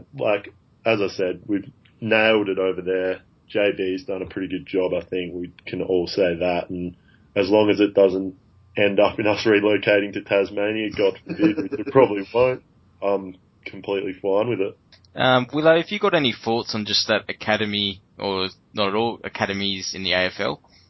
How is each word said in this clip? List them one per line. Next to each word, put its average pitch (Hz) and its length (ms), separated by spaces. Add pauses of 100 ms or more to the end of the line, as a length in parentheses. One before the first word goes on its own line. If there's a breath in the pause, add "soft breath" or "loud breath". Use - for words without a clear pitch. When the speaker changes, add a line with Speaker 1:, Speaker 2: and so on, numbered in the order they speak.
(180)
Speaker 1:
like, 107 340 (320)
as 113 160
I 98 80
said, 90 380
we've 101 240 (300)
nailed 110 480
it 95 100
over 92 240
there. 92 380 (280)
J 104 280
B's 92 280
done 95 180
a 90 40
pretty 92 220
good 90 180
job, 92 280
I 87 80
think. 90 320
We 90 180 (140)
can 90 160
all 87 240
say 87 300
that. 87 340
And 90 260 (400 soft breath)
as 98 140
long 107 200
as 95 100
it 104 140
doesn't 95 420 (400)
end 101 220
up 101 220
in 107 60
us 104 180
relocating 104 680
to 101 80
Tasmania, 104 720
God 98 300
forbid, 104 320
which 95 140
it - 200
probably 104 400
won't, 127 300 (400)
I'm 95 340 (300)
completely 95 480
fine 101 340
with 107 120
it. 98 160 (380)
Speaker 2:
Um, 127 380
Willow, 156 240
have 165 140
you 208 80
got 196 160
any 139 180
thoughts - 420
on 107 120
just 101 220
that 104 200
academy, 104 720 (180)
or 95 300 (240)
not 104 160
at 95 60
all, 113 280
academies 98 720
in 92 100
the 90 80
A 92 140
F 92 140
L? 131 220 (280 soft breath)